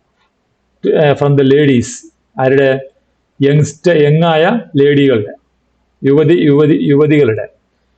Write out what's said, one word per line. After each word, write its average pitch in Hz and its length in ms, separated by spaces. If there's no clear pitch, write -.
ഏ, 151 240
from 143 280
the 139 140
ladies, 139 360
ആരുടെ? 135 320
യങ്സ്റ്റർ, 151 540
യങ്ങായ 156 480
ലേഡികളുടെ, 139 580
യുവതി, 151 260
യുവതി, 151 480
യുവതികളുടെ. 143 680